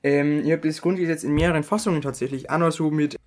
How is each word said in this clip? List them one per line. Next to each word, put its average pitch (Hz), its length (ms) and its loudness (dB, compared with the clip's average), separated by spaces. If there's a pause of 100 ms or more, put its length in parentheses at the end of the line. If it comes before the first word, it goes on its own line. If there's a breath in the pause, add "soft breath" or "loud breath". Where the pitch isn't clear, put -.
Ähm, 143 420 2
ich 151 80 2
hab 165 100 0
das 156 200 -2
Grundgesetz 170 400 0
in 147 100 -2
mehreren 160 300 2
Fassungen 185 400 0
tatsächlich, 131 480 -6
auch 156 80 0
noch 165 140 4
so 160 180 0
mit 151 260 0 (100)